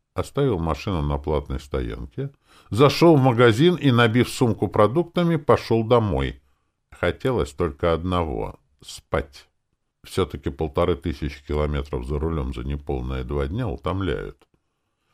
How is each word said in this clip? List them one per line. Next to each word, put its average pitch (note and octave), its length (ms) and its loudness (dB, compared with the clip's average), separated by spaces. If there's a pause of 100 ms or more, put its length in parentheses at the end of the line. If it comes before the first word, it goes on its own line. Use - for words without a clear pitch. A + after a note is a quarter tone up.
(140)
Оставил A#2+ 460 -2
машину E2 420 -2
на D2 160 0
платной C#2+ 420 -4
стоянке, A#1+ 720 -8 (400)
зашёл D3 480 6
в C3 40 6
магазин B2+ 540 4
и, C#3+ 160 2
набив A#2 380 4
сумку A2 380 -2
продуктами, E3 680 2
пошёл A#2 480 2
домой. G2+ 580 0 (500)
Хотелось F#2 600 -2
только E2+ 400 -2
одного — D#2+ 680 -4 (220)
спать. - 680 -8 (540)
Всё-таки - 480 -4
полторы E2+ 440 -2
тысячи - 500 -8
километров D2 600 -4
за C#2+ 140 -4
рулём D2 340 -4
за A#1+ 100 -10
неполные C2 600 -6
два C#2 240 -4
дня A2 200 -6
утомляют. D2 800 -6 (680)